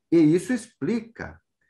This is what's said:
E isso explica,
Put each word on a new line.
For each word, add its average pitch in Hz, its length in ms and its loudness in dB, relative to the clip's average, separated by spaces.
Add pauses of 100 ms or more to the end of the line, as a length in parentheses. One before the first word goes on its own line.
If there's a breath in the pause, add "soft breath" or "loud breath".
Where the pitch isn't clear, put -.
(120)
E 165 60 4
isso 170 340 2
explica, 175 880 -8 (300)